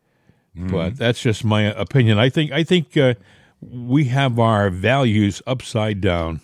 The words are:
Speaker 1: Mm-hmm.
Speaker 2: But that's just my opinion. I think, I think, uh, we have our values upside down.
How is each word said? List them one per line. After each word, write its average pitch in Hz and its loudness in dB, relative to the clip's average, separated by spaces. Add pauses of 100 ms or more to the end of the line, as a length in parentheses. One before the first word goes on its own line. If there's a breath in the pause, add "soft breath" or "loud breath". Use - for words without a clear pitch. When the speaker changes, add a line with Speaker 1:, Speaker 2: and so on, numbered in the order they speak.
(560)
Speaker 1:
Mm-hmm. 87 -8
Speaker 2:
But 92 -2
that's 117 -2
just 113 -2
my 107 2
opinion. 107 2
I 127 2
think, 151 -2
I 151 -2
think, 175 0
uh, 131 4 (440 soft breath)
we 123 -2
have 127 0
our 107 2
values 104 0
upside 110 -4
down. 85 -2